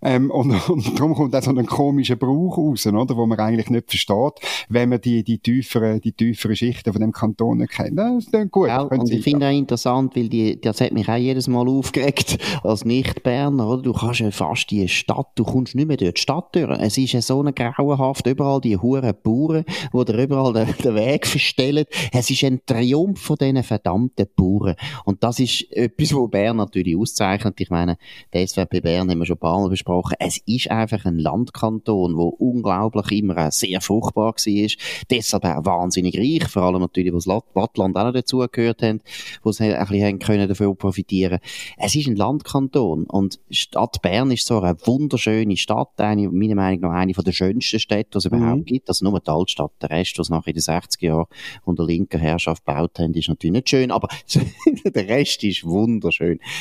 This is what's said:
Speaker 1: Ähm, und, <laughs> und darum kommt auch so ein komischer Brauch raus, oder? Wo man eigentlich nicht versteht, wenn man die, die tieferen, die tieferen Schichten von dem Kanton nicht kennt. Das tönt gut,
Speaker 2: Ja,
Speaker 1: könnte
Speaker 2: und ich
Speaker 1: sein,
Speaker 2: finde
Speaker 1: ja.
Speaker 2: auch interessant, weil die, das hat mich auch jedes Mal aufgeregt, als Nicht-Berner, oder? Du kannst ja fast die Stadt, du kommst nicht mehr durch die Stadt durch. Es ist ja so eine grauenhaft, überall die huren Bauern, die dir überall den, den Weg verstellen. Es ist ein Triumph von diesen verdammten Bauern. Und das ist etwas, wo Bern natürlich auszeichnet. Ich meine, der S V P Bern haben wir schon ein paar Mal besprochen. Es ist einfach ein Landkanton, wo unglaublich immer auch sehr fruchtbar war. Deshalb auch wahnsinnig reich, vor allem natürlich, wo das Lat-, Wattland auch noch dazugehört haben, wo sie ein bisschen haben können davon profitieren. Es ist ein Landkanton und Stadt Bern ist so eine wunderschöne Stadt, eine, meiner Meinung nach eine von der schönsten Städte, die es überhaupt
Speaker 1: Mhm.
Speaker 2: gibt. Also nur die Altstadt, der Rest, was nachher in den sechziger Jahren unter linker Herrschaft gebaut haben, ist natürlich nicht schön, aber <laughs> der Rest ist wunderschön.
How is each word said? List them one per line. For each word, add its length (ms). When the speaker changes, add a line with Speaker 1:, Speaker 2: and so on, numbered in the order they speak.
Speaker 1:
Ähm, 300
und, 200
<laughs> 180
und 280
darum 160
kommt 220
auch 80
so 80
ein 160
komischer 480
Brauch 420
raus, 300
oder? 280
Wo 120
man 100
eigentlich 320
nicht 180
versteht, 460
wenn 200
man 100
die, 240
die 140
tieferen, 640
die 120
tieferen 420
Schichten 360
von 80
dem 120
Kanton 480
nicht 140
kennt. 260
Das 260
tönt 260
gut, 180
Speaker 2:
Ja, 100
Speaker 1:
könnte 240
Speaker 2:
und 80
ich 120
Speaker 1:
sein, 100
Speaker 2:
finde 120
Speaker 1:
ja. 60
Speaker 2:
auch 40
interessant, 600
weil 140
die, 300
das 220
hat 120
mich 140
auch 100
jedes 300
Mal 220
aufgeregt, 720
als 200
Nicht-Berner, 840
oder? 140
Du 100
kannst 280
ja 100
fast 400
die 160
Stadt, 480
du 80
kommst 320
nicht 120
mehr 100
durch 180
die 60
Stadt 340
durch. 240
Es 180
ist 160
ja 80
so 200
eine 120
grauenhaft, 720
überall 340
die 160
huren 340
Bauern, 440
die 120
dir 180
überall 300
den, 280
den 140
Weg 320
verstellen. 560
Es 160
ist 160
ein 200
Triumph 540
von 160
diesen 260
verdammten 720
Bauern. 420
Und 200
das 180
ist 320
etwas, 400
wo 160
Bern 260
natürlich 400
auszeichnet. 640
Ich 100
meine, 280
der 120
S 100
V 120
P 140
Bern 300
haben 100
wir 60
schon 100
ein 40
paar 200
Mal 100
besprochen. 500
Es 260
ist 260
einfach 320
ein 160
Landkanton, 960
wo 140
unglaublich 840
immer 360
auch 40
sehr 300
fruchtbar 540
war. 320
Deshalb 340
auch 220
wahnsinnig 520
reich, 320
vor 140
allem 160
natürlich, 320
wo 60
das 80
Lat-, 300
Wattland 420
auch 80
noch 80
dazugehört 720
haben, 180
wo 80
sie 140
ein 200
bisschen 200
haben 140
können 280
davon 300
profitieren. 640
Es 160
ist 140
ein 80
Landkanton 880
und 460
Stadt 520
Bern 300
ist 160
so 140
eine 240
wunderschöne 720
Stadt, 420
eine, 300
meiner 260
Meinung 240
nach 140
eine 200
von 120
der 80
schönsten 460
Städte, 340
die 60
es 60
überhaupt 340
Speaker 1:
Mhm. 40
Speaker 2:
gibt. 140
Also 220
nur 100
die 120
Altstadt, 400
der 80
Rest, 300
was 100
nachher 200
in 40
den 80
sechziger 460
Jahren 180
unter 180
linker 360
Herrschaft 440
gebaut 360
haben, 160
ist 120
natürlich 260
nicht 160
schön, 200
aber 180
<laughs> 380
der 240
Rest 340
ist 220
wunderschön. 760